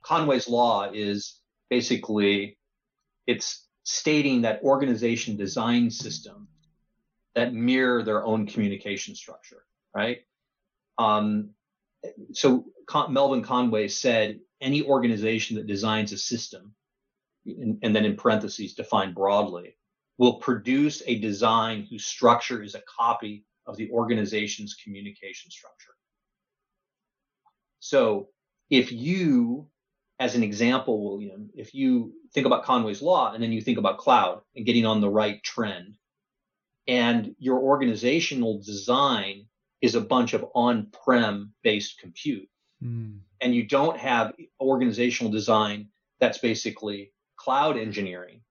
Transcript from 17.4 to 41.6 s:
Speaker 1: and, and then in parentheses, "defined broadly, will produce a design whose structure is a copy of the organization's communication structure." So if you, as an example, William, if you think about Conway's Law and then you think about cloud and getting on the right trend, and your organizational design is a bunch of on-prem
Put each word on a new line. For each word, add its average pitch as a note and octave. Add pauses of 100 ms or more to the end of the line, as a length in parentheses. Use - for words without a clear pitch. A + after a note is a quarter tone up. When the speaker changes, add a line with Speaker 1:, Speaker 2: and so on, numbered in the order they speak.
Speaker 1:
and, G#2+
and G#2+
then G#2+
in G#2
parentheses, G#2
"defined F#2+
broadly, F#2+ (400)
will B2
produce C3
a A2+
design A2
whose A2
structure A#2+
is G2+
a - (160)
copy A2+ (220)
of G#2+
the A2
organization's G#2+
communication G2+
structure." - (1900)
So A#2+ (380)
if B2+
you, C3+ (500)
as B2
an A#2
example, A2
William, G2+
if -
you B2+ (200)
think C3
about B2
Conway's A2
Law C#3+
and A2+
then A2+
you A2
think A2
about G2
cloud G2+ (160)
and A2
getting A#2
on A2
the G2+
right G#2
trend, G2+ (920)
and A#2+
your B2+
organizational B2+
design G#2 (380)
is A#2
a A2+
bunch A#2+
of -
on-prem A2+ (100)